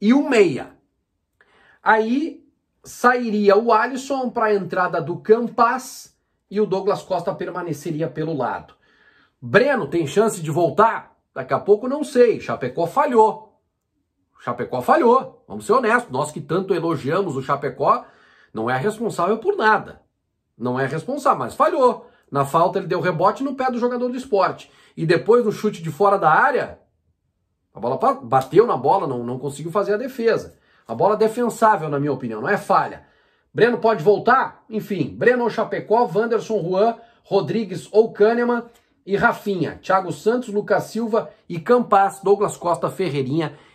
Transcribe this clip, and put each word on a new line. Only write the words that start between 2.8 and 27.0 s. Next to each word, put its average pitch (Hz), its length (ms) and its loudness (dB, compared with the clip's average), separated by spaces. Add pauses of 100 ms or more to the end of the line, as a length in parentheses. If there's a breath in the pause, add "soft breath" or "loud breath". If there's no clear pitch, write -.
sairia 208 720 2
o 233 160 2
Alisson 254 580 0
pra 220 240 0
entrada 180 460 -2
do 165 160 -6
Campas 240 1000 0 (340)
e 196 100 -2
o 214 60 2
Douglas 185 360 -2
Costa 180 320 -4
permaneceria 165 760 -6
pelo 160 280 -6
lado. - 380 -6 (640 soft breath)
Breno 208 460 2
tem 165 200 -2
chance 196 360 0
de 151 80 -6
voltar? 180 680 0 (180)
Daqui - 180 -10
a - 80 0
pouco 208 280 2
não 294 140 -4
sei. 240 380 2
Chapecó 131 460 -4
falhou. 226 720 2 (800)
Chapecó 123 400 -6
falhou. 254 680 2
Vamos 208 180 -14
ser 202 60 2
honestos. 240 380 2
Nós 139 200 -4
que - 100 -12
tanto 185 340 -2
elogiamos 160 600 -2
o 135 60 -4
Chapecó, 147 640 -2 (480 loud breath)
não 110 160 -4
é 127 80 0
responsável 208 640 -2
por 392 180 -2
nada. - 460 0 (540)
Não 123 220 -4
é 135 80 0
responsável, 247 520 -2
mas 120 160 -8
falhou. 277 540 2 (220 loud breath)
Na 139 140 0
falta 175 340 0
ele 180 80 -6
deu 175 140 -2
rebote 180 420 0
no 277 120 -4
pé 262 160 -2
do 247 80 -4
jogador 247 300 -2
do 254 80 -8
Sport. 190 500 -2 (300 soft breath)
E 160 100 -4
depois 196 380 4
no 214 80 0
chute - 300 -4
de 160 80 -8
fora 196 280 2
da 160 120 2
área, 214 480 0 (960)